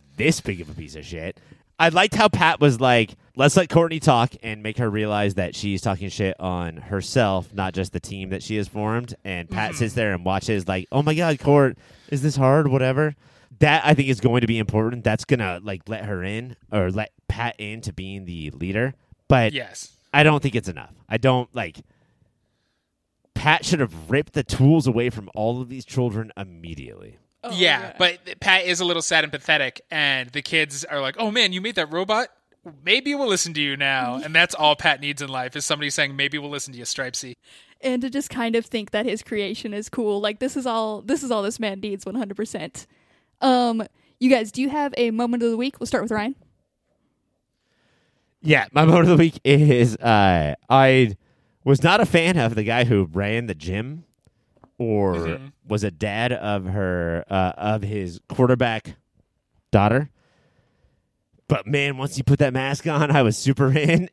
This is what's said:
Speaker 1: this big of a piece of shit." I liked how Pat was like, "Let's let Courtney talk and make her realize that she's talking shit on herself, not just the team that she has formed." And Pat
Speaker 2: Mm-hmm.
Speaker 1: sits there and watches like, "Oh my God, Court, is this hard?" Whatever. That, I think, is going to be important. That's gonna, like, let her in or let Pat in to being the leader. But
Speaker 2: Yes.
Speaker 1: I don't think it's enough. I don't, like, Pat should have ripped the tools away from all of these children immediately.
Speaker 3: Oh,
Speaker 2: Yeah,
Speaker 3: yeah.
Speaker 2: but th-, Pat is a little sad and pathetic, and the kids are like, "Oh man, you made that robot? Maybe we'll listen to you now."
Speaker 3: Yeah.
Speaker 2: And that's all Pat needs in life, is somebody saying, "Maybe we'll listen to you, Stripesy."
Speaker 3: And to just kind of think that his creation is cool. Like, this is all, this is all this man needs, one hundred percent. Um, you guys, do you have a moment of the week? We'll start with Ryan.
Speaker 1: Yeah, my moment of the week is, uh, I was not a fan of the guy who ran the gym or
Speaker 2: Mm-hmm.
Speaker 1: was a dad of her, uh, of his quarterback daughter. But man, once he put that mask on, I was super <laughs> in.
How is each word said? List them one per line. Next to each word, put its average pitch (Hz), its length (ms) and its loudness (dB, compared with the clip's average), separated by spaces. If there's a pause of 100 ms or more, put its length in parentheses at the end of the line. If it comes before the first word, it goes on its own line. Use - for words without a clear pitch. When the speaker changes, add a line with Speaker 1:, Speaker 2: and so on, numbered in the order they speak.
(160)
Speaker 1:
this 156 240 0
big 92 200 -8
of 78 80 -14
a 76 60 -16
piece 78 220 -16
of 76 80 -16
shit." 85 340 -12 (400)
I 165 120 4
liked 185 260 2
how 214 120 6
Pat 170 320 2
was 131 200 4
like, 123 340 2 (220)
"Let's 139 200 4
let 180 120 2
Courtney 165 320 2
talk 123 320 4 (100)
and 107 180 -8
make 107 180 -8
her 117 120 0
realize 104 440 0
that 90 200 -4
she's 101 280 -4
talking 98 260 -4
shit 95 320 -4
on 87 380 -6
herself, 98 760 -2
not 92 200 -4
just 92 180 -4
the 90 80 -6
team 95 300 -12
that 95 120 -8
she 110 140 -6
has 101 100 -4
formed." 110 480 -6 (100)
And 87 240 -8
Pat 92 220 -4
Speaker 2:
Mm-hmm. 80 80 -10
Speaker 1:
sits 110 160 -4
there 107 200 -2
and 87 100 -6
watches 95 420 -2
like, 92 240 -6
"Oh 135 120 0
my 156 120 2
God, 160 240 0
Court, 139 400 4 (300)
is 135 140 -4
this 151 120 0
hard?" 135 320 4
Whatever. 135 480 0 (460)
That, 151 260 4
I 151 80 6
think, 135 140 2
is 127 120 0
going 123 200 2
to 117 80 2
be 113 100 0
important. 110 460 -2
That's 110 200 0
gonna, 95 380 -2
like, 98 260 -10
let 104 180 -8
her 92 180 -6
in 113 320 -8 (160)
or 92 180 0
let 104 220 -6 (160)
Pat 117 280 -4
in 107 260 -12
to 101 100 -10
being 95 320 -12
the 82 260 -10
leader. 98 440 -4 (340)
But 120 240 4
Speaker 2:
Yes. - 400 -10 (200)
Speaker 1:
I 147 120 6
don't 151 180 4
think 131 140 -2
it's 101 120 -6
enough. 73 240 -14 (160)
I 113 100 -2
don't, 127 360 0
like, 92 240 -10 (1600)
Pat 151 300 2
should 160 140 2
have 82 320 -4
ripped 139 220 0
the 143 100 -2
tools 135 460 4
away 120 200 2
from 107 280 -10
all 117 260 -2
of 120 60 -14
these 127 160 -14
children 113 520 -4
immediately. 82 840 -16 (260)
Speaker 3:
Oh, 233 80 -12
Speaker 2:
Yeah, 170 280 2
Speaker 3:
yeah. 117 160 -12
Speaker 2:
but 180 280 0
th-, - 160 -14
Pat 190 240 2
is 175 160 -2
a 185 40 -2
little 170 180 -2
sad 160 200 2
and 147 100 -4
pathetic, 143 560 -2
and 139 420 -2
the 139 120 -8
kids 151 420 -2
are 147 160 -6
like, 135 180 -4
"Oh 220 120 -2
man, 214 220 0
you 185 80 -6
made 220 160 -8
that 156 160 -4
robot? 208 360 -2 (560)
Maybe 262 300 0
we'll 277 140 -2
listen 170 260 0
to 151 80 -4
you 139 140 -2
now." 135 420 -2
Speaker 3:
Yeah. 143 80 -10
Speaker 2:
And 156 80 -4
that's 170 220 2
all 151 180 4
Pat 147 260 0
needs 143 220 -8
in 139 60 -10
life, 127 260 -8
is 147 100 -8
somebody 147 260 -4
saying, 139 260 -2
"Maybe 139 220 -2
we'll 143 120 -10
listen 143 220 -10
to 120 80 -18
you, 117 60 -14
Stripesy." 127 500 -10 (440)
Speaker 3:
And 254 220 -2
to 262 80 -4
just 277 200 -6
kind 233 260 -2
of 233 100 -2
think 214 240 -8
that 214 160 -2
his 220 160 -4
creation 208 500 -6
is 208 160 -8
cool. 208 320 -2
Like, 208 200 -4
this 262 160 -4
is 262 100 -4
all, 220 360 -4
this 277 200 -4
is 262 80 -4
all 214 120 -2
this 220 180 -6
man 202 180 -6
needs, 196 260 -8
one 196 120 -8
hundred 202 200 -6
percent. - 520 -10 (520)
Um, 247 420 2 (380)
you 254 100 4
guys, 220 220 2
do 254 100 -6
you 269 80 -2
have 285 260 -4
a 233 140 0
moment 240 320 -2
of 233 80 2
the 226 60 -2
week? 247 220 -4
We'll 240 100 -6
start 208 160 0
with 233 80 -4
Ryan. 214 220 -2 (2000)
Speaker 1:
Yeah, 147 300 4
my 151 120 6
moment 170 200 8
of 180 40 6
the 175 80 8
week 165 280 4
is, 131 520 6
uh, 95 580 4 (140)
I 131 480 6 (480)
was 139 180 4
not 185 180 4
a 208 60 2
fan 175 300 2
of 117 180 2
the 107 80 0
guy 117 220 0
who 107 280 4
ran 104 340 -2
the 95 80 -6
gym 104 500 -8 (720)
or 104 380 2
Speaker 2:
Mm-hmm. 82 320 -4 (200)
Speaker 1:
was 104 180 -2
a 101 60 -2
dad 107 420 -4
of 104 340 -4
her, 90 640 -2
uh, 92 260 0
of 107 260 -4
his 98 460 -6
quarterback 123 680 0 (760)
daughter. 110 400 2 (1400)
But 107 180 0
man, 143 300 -2
once 135 200 -8
he 131 60 -4
put 143 180 4
that 135 120 2
mask 135 340 -4
on, 151 240 0
I 147 120 6
was 107 160 2
super 135 340 2
<laughs> 147 40 4
in. 160 360 2